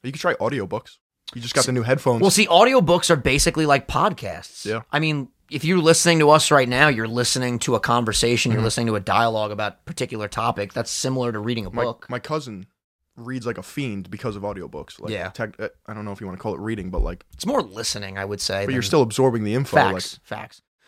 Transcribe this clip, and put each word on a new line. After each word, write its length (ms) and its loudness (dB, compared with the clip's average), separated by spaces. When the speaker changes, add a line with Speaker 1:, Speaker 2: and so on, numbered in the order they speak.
Speaker 1:
You 80 -8
could 100 -10
try 140 0
audiobooks. 600 -4
You 80 -10
just 140 -8
got 60 4
Speaker 2:
S-, 60 4
Speaker 1:
the 40 -2
new 120 0
headphones. 380 2
Speaker 2:
well, 100 6
see, 160 4
audiobooks 640 6
are 60 6
basically 500 0
like 220 2
podcasts. 800 -4
Speaker 1:
Yeah. 160 -4
Speaker 2:
I 80 0
mean, 300 -2
if 140 -8
you're 160 2
listening 400 6
to 120 8
us 200 6
right 160 6
now, 220 4
you're 180 -2
listening 520 -2
to 160 0
a 40 0
conversation, 720 2
you're 80 2
Speaker 1:
Mm-hmm. 60 0
Speaker 2:
listening 220 -2
to 80 0
a 40 -2
dialogue 520 0
about 220 -6
a 120 -20
particular 420 -8
topic. 460 -4
That's 180 -6
similar 400 -2
to 80 -6
reading 260 -4
a 60 -10
Speaker 1:
My, 140 -2
Speaker 2:
book. 240 -8
Speaker 1:
my 100 -6
cousin 460 -8
reads 300 -10
like 120 -4
a 60 -12
fiend 460 -8
because 260 -8
of 80 -10
audiobooks. 560 -10
Like, 120 -8
Speaker 2:
Yeah. 180 -6
Speaker 1:
tech, 300 -8
uh, 100 -6
I 60 -12
don't 120 -10
know 80 -8
if 80 -14
you 60 -10
wanna 120 -10
call 160 -6
it 60 -10
reading, 280 -6
but, 140 -4
like, 300 -6
Speaker 2:
It's 120 -12
more 160 0
listening, 560 -8
I 80 -4
would 160 -6
say, 240 -2
Speaker 1:
but 80 -2
you're 80 0
Speaker 2:
than 60 -4
Speaker 1:
still 140 4
absorbing 420 2
the 120 -2
info, 220 -2
Speaker 2:
Facts, 360 0
Speaker 1:
like 100 -20
Speaker 2:
facts. 380 -14